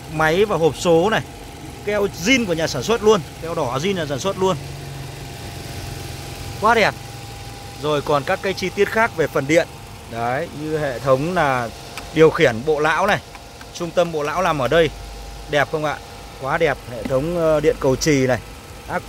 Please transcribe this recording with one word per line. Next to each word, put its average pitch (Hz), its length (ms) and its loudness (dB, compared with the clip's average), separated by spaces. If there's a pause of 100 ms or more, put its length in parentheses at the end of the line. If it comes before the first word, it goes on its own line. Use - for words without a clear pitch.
(140)
máy 156 300 4
và 208 120 0
hộp 156 200 4
số 175 340 4
này, 190 120 2 (600)
keo 208 220 0
zin 233 400 2
của 175 80 0
nhà 160 120 0
sản 135 160 -2
xuất 220 200 0
luôn, 208 180 6 (220)
keo 165 120 -6
đỏ 135 240 0
zin 190 160 0
nhà 165 120 -2
sản 135 120 -2
xuất 190 200 -2
luôn. 185 180 4 (2000)
Quá 220 140 6
đẹp. 190 200 4 (880)
Rồi 147 200 0
còn 143 200 2
các 185 200 0
cái 196 120 -2
chi 185 140 -4
tiết 196 200 2
khác 220 280 0
về 151 100 2
phần 139 200 -2
điện. 160 220 4 (420)
Đấy, 120 380 -2 (120)
như 156 180 -4
hệ 139 200 -2
thống 139 360 2
là 131 340 2 (460)
điều 160 160 10
khiển 131 260 4 (100)
bộ 156 140 2
lão 156 260 4
này, 190 120 2 (560)
trung 170 160 -6
tâm 170 220 2
bộ 151 100 -2
lão 151 200 -2
nằm 165 160 2
ở 123 100 0
đây. 156 220 6 (600)
Đẹp 143 220 2
không 151 120 -2
ạ? 143 120 -2 (440)
Quá 139 180 -2
đẹp. 151 200 2 (120)
Hệ 117 120 -10
thống, 139 340 0
ờ, 160 240 4
điện 160 200 4
cầu 131 160 4
chì 135 300 2
này, 123 120 2 (500)
ác 170 200 -4